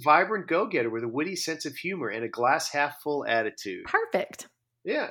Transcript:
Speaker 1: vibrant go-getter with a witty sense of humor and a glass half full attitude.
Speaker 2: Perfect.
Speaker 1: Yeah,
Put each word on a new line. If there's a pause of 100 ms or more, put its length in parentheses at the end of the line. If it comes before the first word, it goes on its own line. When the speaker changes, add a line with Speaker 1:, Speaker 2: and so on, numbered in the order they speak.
Speaker 1:
vibrant
go-getter
with
a
witty
sense
of
humor
and
a
glass
half
full
attitude.
Speaker 2:
Perfect. (360)
Speaker 1:
Yeah,